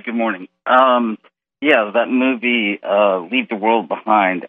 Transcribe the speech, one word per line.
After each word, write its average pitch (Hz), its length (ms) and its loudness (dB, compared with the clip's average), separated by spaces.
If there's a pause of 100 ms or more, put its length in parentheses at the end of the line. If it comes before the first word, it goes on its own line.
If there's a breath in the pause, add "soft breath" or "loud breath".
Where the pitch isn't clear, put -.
good 120 80 -8
morning. 110 340 -4 (200)
Um, 123 500 2 (420)
yeah, 127 360 2
that 117 120 0
movie, 120 760 -2
uh, 101 380 2
Leave 107 280 -4
the 117 60 -4
World 107 320 0
Behind, 98 600 0